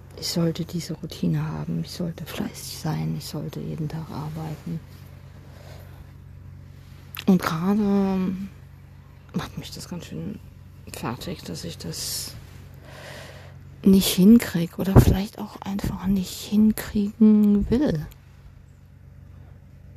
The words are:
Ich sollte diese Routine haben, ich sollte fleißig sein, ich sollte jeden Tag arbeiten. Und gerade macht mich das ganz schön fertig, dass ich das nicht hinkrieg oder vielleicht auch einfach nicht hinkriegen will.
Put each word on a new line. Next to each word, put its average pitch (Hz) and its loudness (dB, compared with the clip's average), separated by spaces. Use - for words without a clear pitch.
Ich - -8
sollte 165 0
diese 165 -6
Routine 156 -2
haben, 156 -6
ich 160 -10
sollte 170 -8
fleißig - -10
sein, 160 -4
ich 147 -10
sollte 156 -10
jeden 156 -6
Tag 160 -8
arbeiten. 160 -8
Und 185 6
gerade 180 0
macht - -8
mich - -10
das - -14
ganz 175 -10
schön 165 -10
fertig, - -8
dass 170 -10
ich - -10
das - -8
nicht 190 4
hinkrieg 180 6
oder 190 6
vielleicht - 4
auch - -12
einfach 196 -6
nicht 190 0
hinkriegen 208 6
will. 214 2